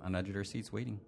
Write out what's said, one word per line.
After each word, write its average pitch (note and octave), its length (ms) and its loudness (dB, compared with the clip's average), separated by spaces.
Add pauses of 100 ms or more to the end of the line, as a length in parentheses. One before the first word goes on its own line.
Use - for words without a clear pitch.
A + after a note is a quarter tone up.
on F#2 100 2
edge F#2 140 2
of G2 60 -2
their G2 100 2
seats - 280 -4
waiting. A2 360 0